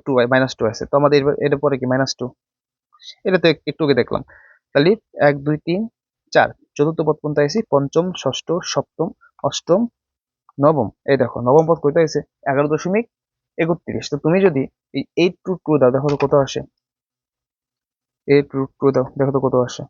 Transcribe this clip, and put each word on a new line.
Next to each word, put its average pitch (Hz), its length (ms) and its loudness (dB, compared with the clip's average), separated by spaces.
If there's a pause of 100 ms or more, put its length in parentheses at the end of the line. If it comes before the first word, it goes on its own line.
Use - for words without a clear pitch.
টু 147 60 -4 (220)
মাইনাস 131 240 0
টু 135 140 -4
আছে, 113 180 -8
তো - 100 -4
আমাদের 143 220 4
এবার, 143 140 0 (100)
এর 143 80 2 (100)
পরে 139 160 0
কি 127 120 -4
মাইনাস 131 280 0
টু, 123 60 -6 (1000)
এটা 185 160 2
তো 170 80 6
এক-, 151 180 -2
একটু - 160 -6
আগে 143 160 2
দেখলাম। - 200 -4 (500)
তাহলে 147 200 4 (360)
এক, 143 80 2 (100)
দুই, 151 200 -2
তিন, 175 140 -2 (540)
চার, 127 160 4 (260)
চতুর্থ 160 320 -2
পদ 151 140 0
পর্যন্ত 147 220 -4
আইছি, 147 160 -2 (140)
পঞ্চম, 143 320 0 (180)
ষষ্ঠ, - 240 -6 (260)
সপ্তম, - 340 -4 (400)
অষ্টম, 170 340 0 (840)
নবম। 143 220 2 (240)
এই 139 100 4
দেখো, 120 160 -4 (100)
নবম 147 220 6
পদ 165 140 2
কইতে 147 200 0
আইছে? 151 160 -2 (300)
এগারো 143 240 0
দশমিক 190 320 -2 (520)
একত্রিশ। 160 540 -4
তো 151 120 -6
তুমি 160 220 2
যদি 143 180 2 (340)
এই 135 60 -6 (180)
এইট 175 140 2 (120)
রুট 185 180 -4
টু 151 60 -2 (100)
দাও, 127 140 6
দেখো 135 180 -2
তো 143 100 -4
কত 139 100 0 (120)
আসে, - 160 -8 (1700)
এইট 143 140 4 (100)
রুট 135 220 -6
টু 139 160 2
দাও, 131 100 0 (140)
দেখো 135 160 0
তো 135 100 2
কত 127 100 0 (120)
আসে, - 220 -12